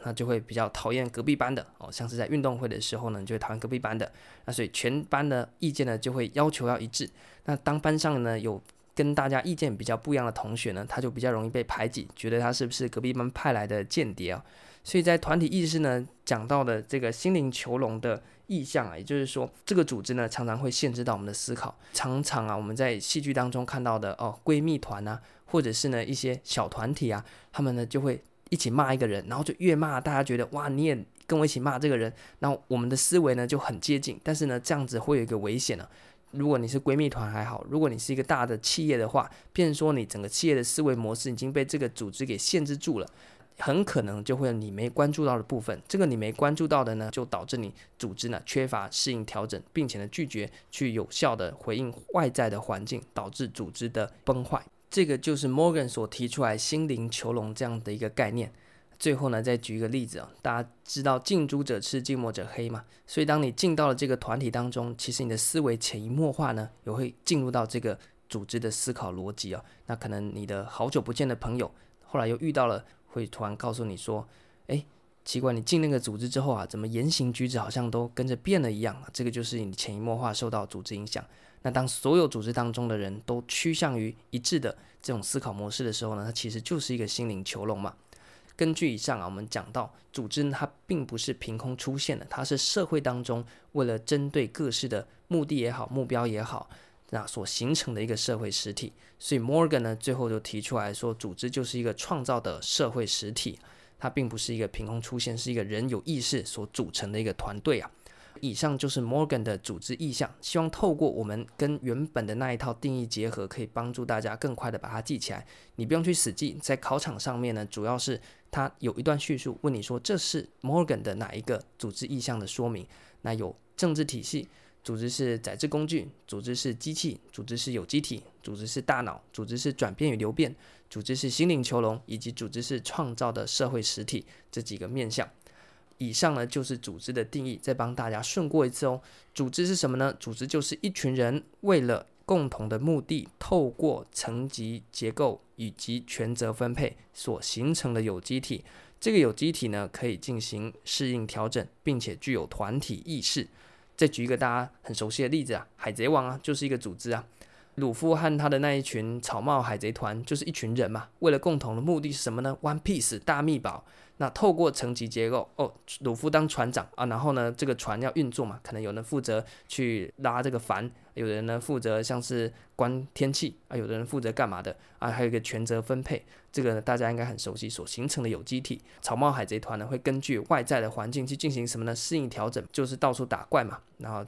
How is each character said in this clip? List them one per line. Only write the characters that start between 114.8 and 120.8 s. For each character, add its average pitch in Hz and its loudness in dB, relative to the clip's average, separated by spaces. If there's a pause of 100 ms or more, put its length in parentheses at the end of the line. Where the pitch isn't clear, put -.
它 110 -6
记 127 -4
起 - -6
来。 - -10 (300)
你 113 -4
不 139 0
用 165 4
去 180 4
死 117 2
记， 143 -4
在 135 0
考 135 0
场 117 -4
上 123 -2
面 120 0
呢， 107 -4
主 104 -6
要 120 0
是 123 -2 (300)
他 135 -2
有 - 0
一 120 -4
段 151 4
叙 147 -2
述， - -6
问 147 2
你 104 -4
说 120 -4
这 202 0
是 - -2 (140)
Morgan 151 2